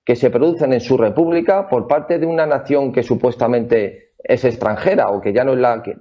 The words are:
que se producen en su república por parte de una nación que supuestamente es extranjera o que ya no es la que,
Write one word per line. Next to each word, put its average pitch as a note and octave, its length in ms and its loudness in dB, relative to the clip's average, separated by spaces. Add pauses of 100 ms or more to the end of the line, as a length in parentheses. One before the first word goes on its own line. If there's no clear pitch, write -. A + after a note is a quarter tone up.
que A#2+ 120 2
se A#2+ 140 2
producen D3+ 420 0
en A#2+ 80 0
su C3 160 0
república E3+ 720 0
por A#2+ 180 -2
parte D3+ 320 0
de D#3+ 80 0
una E3 200 0
nación C#3 460 0
que A#2+ 120 0
supuestamente A#2 1120 -2
es - 260 -2
extranjera A#2 680 0
o G2+ 100 -2
que G2+ 120 -2
ya A#2+ 120 0
no C3+ 80 0
es B2+ 80 0
la A#2+ 240 0
que, G2+ 160 -10